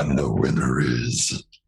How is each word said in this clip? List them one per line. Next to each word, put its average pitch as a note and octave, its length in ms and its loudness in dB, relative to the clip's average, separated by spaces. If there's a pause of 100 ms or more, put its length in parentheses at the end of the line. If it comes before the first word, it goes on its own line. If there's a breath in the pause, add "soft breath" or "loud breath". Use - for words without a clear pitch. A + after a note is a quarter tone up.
And D2+ 180 0
the D2 120 0
winner B1+ 500 0
is. B1 600 -2 (260)